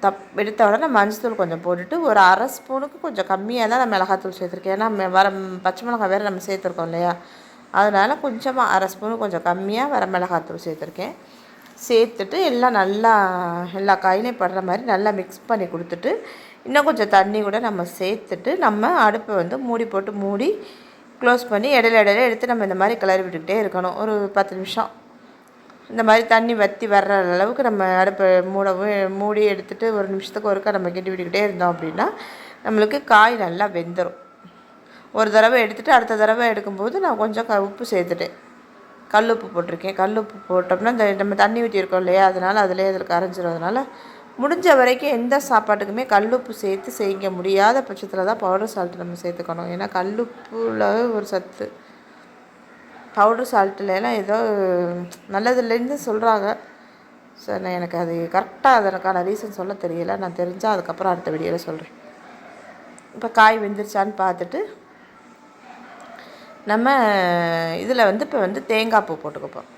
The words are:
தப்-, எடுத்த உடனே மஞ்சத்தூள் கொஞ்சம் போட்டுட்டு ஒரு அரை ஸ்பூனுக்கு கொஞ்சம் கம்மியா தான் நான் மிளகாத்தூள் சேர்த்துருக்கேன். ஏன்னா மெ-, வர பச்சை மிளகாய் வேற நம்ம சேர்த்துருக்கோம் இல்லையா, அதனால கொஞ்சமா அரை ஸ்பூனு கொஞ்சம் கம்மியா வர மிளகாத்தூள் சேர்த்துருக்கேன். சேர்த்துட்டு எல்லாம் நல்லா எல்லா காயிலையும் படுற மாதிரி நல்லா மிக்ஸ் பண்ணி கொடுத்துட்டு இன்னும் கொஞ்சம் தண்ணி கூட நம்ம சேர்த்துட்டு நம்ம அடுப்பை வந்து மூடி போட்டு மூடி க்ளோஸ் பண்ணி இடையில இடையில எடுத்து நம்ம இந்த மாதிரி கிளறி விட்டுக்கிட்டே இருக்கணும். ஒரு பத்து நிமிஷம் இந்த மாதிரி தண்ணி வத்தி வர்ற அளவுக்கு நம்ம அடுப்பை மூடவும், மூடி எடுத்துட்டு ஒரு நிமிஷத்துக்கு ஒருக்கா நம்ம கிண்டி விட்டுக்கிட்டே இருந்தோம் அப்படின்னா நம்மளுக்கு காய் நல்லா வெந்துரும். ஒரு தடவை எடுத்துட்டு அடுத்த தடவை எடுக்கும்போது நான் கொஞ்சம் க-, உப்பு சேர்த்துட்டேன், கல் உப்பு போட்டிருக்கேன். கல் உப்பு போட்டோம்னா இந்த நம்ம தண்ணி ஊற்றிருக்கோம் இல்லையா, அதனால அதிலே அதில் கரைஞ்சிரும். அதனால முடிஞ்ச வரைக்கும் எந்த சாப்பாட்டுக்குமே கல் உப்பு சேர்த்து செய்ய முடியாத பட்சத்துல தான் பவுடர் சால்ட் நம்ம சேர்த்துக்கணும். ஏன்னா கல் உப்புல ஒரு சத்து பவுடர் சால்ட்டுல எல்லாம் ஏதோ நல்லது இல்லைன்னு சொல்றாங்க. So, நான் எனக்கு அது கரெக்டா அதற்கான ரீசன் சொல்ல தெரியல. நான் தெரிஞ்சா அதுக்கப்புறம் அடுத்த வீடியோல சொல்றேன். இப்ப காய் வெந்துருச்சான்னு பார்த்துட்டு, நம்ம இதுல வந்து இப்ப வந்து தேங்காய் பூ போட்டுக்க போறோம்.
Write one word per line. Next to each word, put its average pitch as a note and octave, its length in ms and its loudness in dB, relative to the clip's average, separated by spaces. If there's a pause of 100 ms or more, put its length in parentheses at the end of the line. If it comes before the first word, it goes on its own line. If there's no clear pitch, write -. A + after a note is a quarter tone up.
தப்-, G3 200 0 (200)
எடுத்த G#3+ 260 2
உடனே C4 300 2
மஞ்சத்தூள் G#3+ 420 0
கொஞ்சம் E3+ 260 -2
போட்டுட்டு F3+ 320 -2 (120)
ஒரு G3+ 180 6
அரை G3 200 4
ஸ்பூனுக்கு C4+ 580 -8
கொஞ்சம் G3+ 260 -4
கம்மியா A3 340 -2
தான் A#3+ 160 2
நான் A3+ 140 0
மிளகாத்தூள் F#3+ 420 -2
சேர்த்துருக்கேன். F3+ 400 -6
ஏன்னா A3 200 0
மெ-, F#3+ 180 -2
வர F#3+ 100 8 (400)
பச்சை F#3 220 -2
மிளகாய் A3 260 0
வேற G3+ 140 0
நம்ம F#3 180 -6
சேர்த்துருக்கோம் F3+ 440 -4
இல்லையா, F3 220 -2 (680)
அதனால G#3 420 4
கொஞ்சமா B3+ 440 -2 (100)
அரை F#3+ 180 0
ஸ்பூனு A3+ 300 -6
கொஞ்சம் F3 260 -4
கம்மியா G3 360 -2 (100)
வர G#3 180 0
மிளகாத்தூள் F3 520 -4
சேர்த்துருக்கேன். E3+ 480 -10 (640)
சேர்த்துட்டு A3+ 680 0
எல்லாம் B3 340 2
நல்லா G3+ 320 2 (680)
எல்லா G3 160 4 (100)
காயிலையும் A3 340 0
படுற F#3+ 300 -2
மாதிரி F#3+ 160 -2
நல்லா G#3+ 340 0
மிக்ஸ் - 320 -12
பண்ணி G#3 220 -2
கொடுத்துட்டு E3+ 380 -6 (560)
இன்னும் C#4 220 2
கொஞ்சம் A3 240 0
தண்ணி G3+ 320 4
கூட G3+ 220 -2
நம்ம F#3 160 -4 (160)
சேர்த்துட்டு F#3+ 540 -4 (120)
நம்ம G#3+ 260 2 (140)
அடுப்பை A3 360 0
வந்து F3+ 160 -4 (100)
மூடி A#3 260 -2
போட்டு G3 200 -4 (100)
மூடி G3+ 260 -2 (720)
க்ளோஸ் B3 320 4
பண்ணி G#3+ 160 0 (100)
இடையில A3+ 240 6
இடையில G3+ 260 6
எடுத்து A3+ 220 -2
நம்ம A3+ 180 0
இந்த F#3 120 -2
மாதிரி A3 220 2
கிளறி F#3+ 220 2
விட்டுக்கிட்டே F3 380 -4
இருக்கணும். F#3 380 -2
ஒரு G#3+ 140 -2 (240)
பத்து F#3+ 200 -2
நிமிஷம் F#3+ 320 -6 (1000)
இந்த A3+ 180 -2
மாதிரி A3+ 240 6
தண்ணி A#3 300 2
வத்தி G3+ 320 -2
வர்ற G3 180 4 (220)
அளவுக்கு A#3+ 340 2
நம்ம G3+ 160 0 (160)
அடுப்பை F#3+ 320 4 (220)
மூடவும், G3 680 0
மூடி G#3+ 320 0
எடுத்துட்டு G3 340 -6 (120)
ஒரு G3 160 -2
நிமிஷத்துக்கு G#3 380 -4
ஒருக்கா G3 260 -2
நம்ம F3 180 -4
கிண்டி F#3 160 -6
விட்டுக்கிட்டே F#3 340 -2
இருந்தோம் F3+ 280 0
அப்படின்னா E3+ 340 -4 (580)
நம்மளுக்கு A3 340 0 (140)
காய் A3 300 6
நல்லா F3+ 320 -2
வெந்துரும். F3 420 -6 (960)
ஒரு G#3+ 240 0
தடவை A#3 260 6
எடுத்துட்டு G#3+ 360 2
அடுத்த A3+ 240 -2
தடவை A3+ 280 2
எடுக்கும்போது G3+ 540 -4
நான் A3 180 0
கொஞ்சம் A3+ 280 -4
க-, G3+ 160 2
உப்பு G3+ 260 -10
சேர்த்துட்டேன், F3 420 -2 (760)
கல் A3+ 200 4
உப்பு A3+ 160 -4
போட்டிருக்கேன். F3 500 -6
கல் G3+ 220 2
உப்பு G#3+ 180 -10 (100)
போட்டோம்னா F#3 460 0
இந்த A3+ 100 2 (160)
நம்ம G3+ 220 0
தண்ணி G#3+ 220 2
ஊற்றிருக்கோம் F#3 380 0
இல்லையா, F#3 280 4
அதனால F#3 300 0
அதிலே F#3+ 280 2
அதில் F#3+ 240 -4
கரைஞ்சிரும். F3+ 420 -2
அதனால F3 240 -2 (600)
முடிஞ்ச E4+ 280 0 (100)
வரைக்கும் B3+ 420 2
எந்த A#3+ 160 0 (140)
சாப்பாட்டுக்குமே G#3+ 580 0
கல் G#3 220 2 (100)
உப்பு A#3+ 160 -8
சேர்த்து G3 380 -6
செய்ய G3 380 -4
முடியாத G3 580 2
பட்சத்துல F#3+ 420 -6
தான் A3+ 120 -4
பவுடர் G3+ 320 0
சால்ட் F3 280 -6
நம்ம F3 200 -10
சேர்த்துக்கணும். F3 520 -8
ஏன்னா G3 220 -8
கல் F#3+ 160 -2 (120)
உப்புல A3+ 580 -6 (320)
ஒரு G#3 120 -4
சத்து F#3 420 -8 (1500)
பவுடர் A3+ 380 4
சால்ட்டுல G3 340 0
எல்லாம் G3+ 280 -2
ஏதோ G#3 220 -2 (920)
நல்லது A3+ 340 0
இல்லைன்னு A#3+ 340 -2 (120)
சொல்றாங்க. G#3+ 480 0 (800)
So, G#3 240 -8
நான் F#3 140 -6
எனக்கு F3 260 -6
அது E3+ 340 -4
கரெக்டா - 340 -2
அதற்கான F#3+ 560 2
ரீசன் G3+ 360 -6
சொல்ல F#3+ 140 -8
தெரியல. E3+ 440 -6
நான் F#3 160 -8
தெரிஞ்சா F3+ 380 -4
அதுக்கப்புறம் F#3 420 -2
அடுத்த F3 180 -6
வீடியோல D#3+ 240 -4
சொல்றேன். E3 360 -10 (1200)
இப்ப A3+ 140 -8
காய் A3 300 6
வெந்துருச்சான்னு G3+ 600 -4
பார்த்துட்டு, F#3 400 -2 (2000)
நம்ம A#3 300 2 (800)
இதுல A3+ 340 0
வந்து G#3+ 140 -2
இப்ப C#4+ 140 -6
வந்து G3+ 280 -4
தேங்காய் A3 400 2
பூ E3 80 -6
போட்டுக்க D3 400 -12
போறோம். - 240 -16